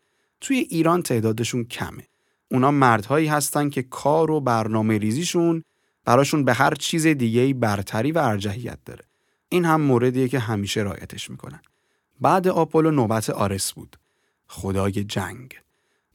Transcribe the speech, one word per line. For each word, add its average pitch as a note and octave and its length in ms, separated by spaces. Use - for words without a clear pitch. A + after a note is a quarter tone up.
توی C4+ 160
ایران E3 460
تعدادشون A2+ 640
کمه. - 420
اونا C3 200
مردهایی C3+ 560
هستن D3 440
که C#3 120
کار D#3 480
و D#3 100
برنامه A2 580
ریزیشون E3 640
براشون C#3 400
به B2 100
هر C#3+ 200
چیز D#3+ 320
دیگه‌ای B2+ 480
برتری A2 580
و E3+ 60
ارجحیت G#2+ 640
داره. - 200
این F3 160
هم D#3 160
موردیه B2+ 480
که C3+ 100
همیشه G#2+ 420
رعایتش - 500
می‌کنن. - 300
بعد E3+ 280
آپولو D#3+ 420
نوبت A2+ 400
آرس G2 420
بود. - 240
خدای G2 560
جنگ. G#2 500